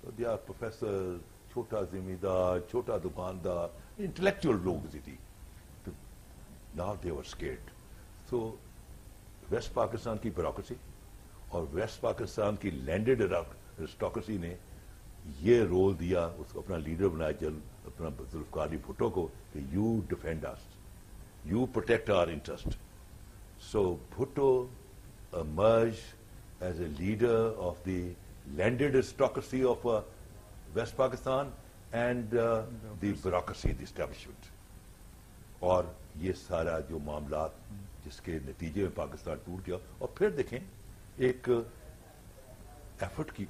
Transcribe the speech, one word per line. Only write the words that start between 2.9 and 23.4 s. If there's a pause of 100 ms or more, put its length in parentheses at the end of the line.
दुकानदार, (300)
intellectual
लोग
थे। (720)
तो (840)
now
they
were
scared। (600)
So, (960)
West
Pakistan
की
bureaucracy (760)
और
West
Pakistan
की
landed
aristocracy
ने (800)
ये
role
दिया,
उसको
अपना
leader
बनाया,
जल-,
अपना
जुल्फकार
अली
भुट्टो
को,
कि
"You
defend
us, (960)
you
protect
our
interest।" (960)